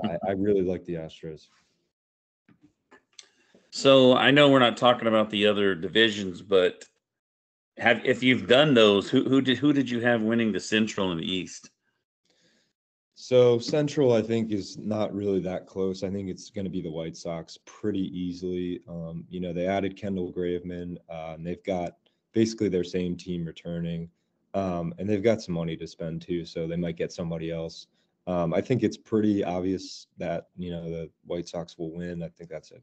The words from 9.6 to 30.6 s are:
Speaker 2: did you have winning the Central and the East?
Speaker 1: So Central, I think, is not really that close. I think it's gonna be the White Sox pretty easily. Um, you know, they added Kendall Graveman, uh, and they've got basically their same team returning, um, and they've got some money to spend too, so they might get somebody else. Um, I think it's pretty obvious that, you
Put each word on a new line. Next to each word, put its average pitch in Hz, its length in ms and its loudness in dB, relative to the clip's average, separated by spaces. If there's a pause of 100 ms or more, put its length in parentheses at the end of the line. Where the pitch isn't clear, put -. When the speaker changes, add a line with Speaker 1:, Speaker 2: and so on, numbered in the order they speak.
Speaker 2:
did 131 180 0
you 120 100 -4
have 117 220 2
winning 113 300 2
the 90 80 -2
Central 107 520 0
and 82 80 -4
the 85 100 -6
East? 90 400 -8 (1400)
Speaker 1:
So 123 440 4
Central, 143 540 2
I 110 100 4
think, 110 300 -2
is 95 260 -6
not 107 360 -4
really 98 260 0
that 92 260 -6
close. 95 360 -4
I 95 80 -4
think 98 200 -6
it's - 200 -14
gonna 95 200 -8
be 92 100 -6
the 82 100 -8
White 82 260 -8
Sox 82 500 -12
pretty 101 400 -4 (120)
easily. 90 720 -6
Um, 85 400 -12
you 90 120 -10
know, 90 120 -8
they 87 140 -4
added 98 300 -2
Kendall 95 360 -6
Graveman, 87 640 -6 (140)
uh, 80 240 -12
and 80 120 -14
they've 87 180 -8
got 87 320 -4 (360)
basically 110 360 0
their 90 160 0
same 90 320 -4
team 87 280 -8
returning, 85 640 -8 (460)
um, 87 440 -4
and 95 100 -6
they've 101 140 0
got 110 200 2
some 87 120 -6
money 82 220 -4
to 80 100 -12
spend 82 360 -10
too, 85 240 -6
so 82 200 -6
they 85 100 -6
might 85 200 -4
get - 160 -6
somebody 82 380 -6
else. 82 380 -10 (400)
Um, 85 240 0
I 95 80 0
think 120 220 0
it's - 160 0
pretty 104 440 0
obvious 90 640 -4 (120)
that, 85 380 -6
you 87 140 -8